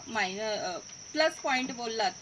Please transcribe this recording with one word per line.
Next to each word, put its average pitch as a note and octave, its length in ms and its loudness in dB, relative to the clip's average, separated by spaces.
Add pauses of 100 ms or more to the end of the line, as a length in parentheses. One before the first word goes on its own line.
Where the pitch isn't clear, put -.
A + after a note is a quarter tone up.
मायन-, G3+ 340 0
अ, G3+ 380 -2 (340)
प्लस D#4 200 6
पॉइंट C4 400 0
बोललात A3+ 500 0